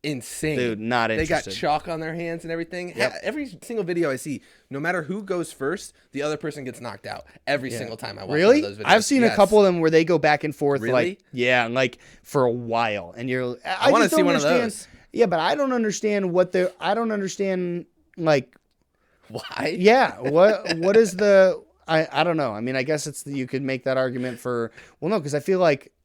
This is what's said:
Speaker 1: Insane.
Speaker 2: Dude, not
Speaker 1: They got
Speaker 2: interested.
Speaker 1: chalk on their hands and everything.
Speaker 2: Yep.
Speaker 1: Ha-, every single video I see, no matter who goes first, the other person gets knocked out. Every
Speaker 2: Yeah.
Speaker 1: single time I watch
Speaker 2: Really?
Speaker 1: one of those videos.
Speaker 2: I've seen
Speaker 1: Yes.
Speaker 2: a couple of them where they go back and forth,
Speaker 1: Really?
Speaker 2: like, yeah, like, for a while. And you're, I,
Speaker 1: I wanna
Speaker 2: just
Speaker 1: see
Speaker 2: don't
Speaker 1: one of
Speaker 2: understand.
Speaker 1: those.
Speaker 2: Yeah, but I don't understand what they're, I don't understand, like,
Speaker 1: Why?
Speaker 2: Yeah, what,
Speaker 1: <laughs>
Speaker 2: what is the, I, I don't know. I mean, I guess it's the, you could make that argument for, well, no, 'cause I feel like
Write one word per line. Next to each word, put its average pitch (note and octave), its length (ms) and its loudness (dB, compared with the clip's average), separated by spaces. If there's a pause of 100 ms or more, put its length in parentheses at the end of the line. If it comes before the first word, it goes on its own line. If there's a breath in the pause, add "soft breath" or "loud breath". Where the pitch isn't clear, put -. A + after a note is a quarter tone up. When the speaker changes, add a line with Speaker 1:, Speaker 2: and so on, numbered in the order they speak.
Speaker 1:
Insane. D3 540 -6
Speaker 2:
Dude, A#2 220 -2
not A#2 300 0
Speaker 1:
They A2 80 0
got - 20 0 (260)
Speaker 2:
interested. G2 60 -10
Speaker 1:
chalk D3+ 340 -2
on E3 140 -6
their D#3+ 120 -8
hands E3+ 300 -8
and E3 80 -12
everything. E3+ 460 -8
Speaker 2:
Yep. - 160 -2
Speaker 1:
Ha-, - 100 -14
every C#4+ 240 -6 (160)
single A3 220 -6
video E3+ 260 -2
I C3 60 -4
see, C3+ 260 -10 (260 soft breath)
no C3+ 120 -10
matter E3+ 220 -2
who F#3+ 200 -8
goes F3+ 300 -6
first, - 400 -6 (180)
the C#3 120 -8
other D3+ 140 -4
person D3 280 -10
gets B2 160 -12
knocked A2+ 260 -12
out. G#2 180 -12 (220 soft breath)
Every C3+ 240 -2
Speaker 2:
Yeah. A#2 80 -6
Speaker 1:
single A2+ 180 -10
time G#2+ 220 -12
I G2 60 -12
watch A2+ 100 -6
Speaker 2:
Really? A3 280 4
Speaker 1:
one G3+ 100 -8
of - 60 -16
those A2 60 -12
videos. D3+ 60 2
Speaker 2:
I've G#3+ 140 6
seen C4 180 2
Speaker 1:
Yes. A3 100 4
Speaker 2:
a - 40 -2
couple G#3 240 6
of G3+ 40 8
them F3+ 160 4
where D#3+ 100 4
they D#3+ 140 6
go E3 140 2
back D3 240 2
and D3+ 140 -4
forth, C#3+ 240 0
Speaker 1:
Really? B2 120 -2 (180)
Speaker 2:
like, G3+ 100 -14 (120)
yeah, B2 360 2
like, B2+ 300 -2 (260 soft breath)
for C#3+ 180 0
a B2 80 4
while. A2+ 680 -2
And B2 140 -6
you're, B2 340 -2
I, F#3 180 -4
Speaker 1:
I C4+ 100 6
wanna A3+ 140 6
Speaker 2:
just - 100 0
Speaker 1:
see - 60 4
Speaker 2:
don't - 40 4
Speaker 1:
one - 80 2
of - 100 0
Speaker 2:
understand. A3 280 2
Speaker 1:
those. - 160 -16 (240 soft breath)
Speaker 2:
Yeah, A3+ 140 2
but F3 120 0
I F3 160 0
don't C#4 180 0
understand G#3 600 -2
what F3+ 180 2
they're, F#3 300 0
I F3+ 140 0
don't A3+ 180 -2
understand, F#3 720 -4 (300)
like, D#3 400 0 (720)
Speaker 1:
Why? - 500 -6
Speaker 2:
Yeah, G#3+ 400 4
what, E3 560 2
Speaker 1:
<laughs> E3 40 -6
Speaker 2:
what F#3+ 180 2
is A3 200 4
the, F#3+ 460 6 (240)
I, D#3+ 240 0
I C#3+ 140 0
don't E3+ 120 0
know. C3+ 160 0
I G#2 80 -8
mean, B2+ 140 -4
I C3 80 0
guess D3 240 -2
it's D3 160 -12
the, C#3+ 140 -12
you C3 100 -4
could C3 160 -4
make C3+ 220 -4
that C3 120 0
argument B2+ 440 -4
for, A#2+ 320 -4 (280 loud breath)
well, D#3+ 100 -4
no, G#3 100 0
'cause C#3+ 140 -8
I D3 60 0
feel F#3 200 0
like D#3 320 0 (120)